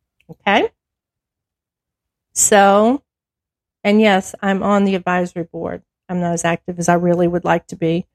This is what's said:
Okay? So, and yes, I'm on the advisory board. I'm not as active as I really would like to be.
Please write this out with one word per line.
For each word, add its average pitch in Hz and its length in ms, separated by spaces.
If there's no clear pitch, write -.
Okay? 214 400
So, 208 680
and 208 160
yes, 196 420
I'm 196 200
on 202 240
the 190 100
advisory 180 480
board. 175 400
I'm 180 120
not 175 140
as 170 120
active 170 340
as 170 100
I 175 60
really 175 320
would 175 160
like 170 240
to - 80
be. 165 400